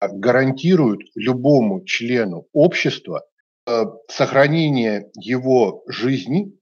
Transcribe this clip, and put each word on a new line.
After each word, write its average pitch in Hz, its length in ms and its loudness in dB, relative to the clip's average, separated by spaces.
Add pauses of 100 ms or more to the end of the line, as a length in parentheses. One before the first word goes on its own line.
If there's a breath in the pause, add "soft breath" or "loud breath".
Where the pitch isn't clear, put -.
гарантирует 123 1000 2 (140)
любому 120 720 0
члену 117 680 -4
общества, 147 720 0 (440)
э, 117 180 0 (240)
сохранение 139 1080 0
его 123 720 0
жизни, 127 760 -4